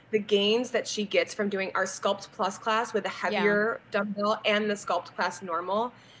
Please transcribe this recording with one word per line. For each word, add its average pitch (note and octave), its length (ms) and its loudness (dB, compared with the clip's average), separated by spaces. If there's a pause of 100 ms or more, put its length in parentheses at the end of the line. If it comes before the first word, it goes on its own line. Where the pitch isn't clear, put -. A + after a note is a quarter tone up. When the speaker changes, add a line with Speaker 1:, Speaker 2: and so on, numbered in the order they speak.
(120)
Speaker 1:
the G#3+ 80 4
gains G#3 500 2
that A3 160 0
she - 180 -2
gets F#3 300 0
from G#3 140 0
doing F#3+ 260 -2
our F#3+ 100 0
Sculpt G3+ 480 -2
Plus G3 260 -2
class - 340 0
with G3+ 140 0
a - 20 -4
Speaker 2:
Yeah. G3+ 320 -2
Speaker 1:
heavier G#3 400 2 (100)
dumbbell G#3 540 0
and G#3+ 260 2
the G3+ 40 0
Sculpt F3 420 -4
class - 260 -2
normal F#3 500 -2 (280)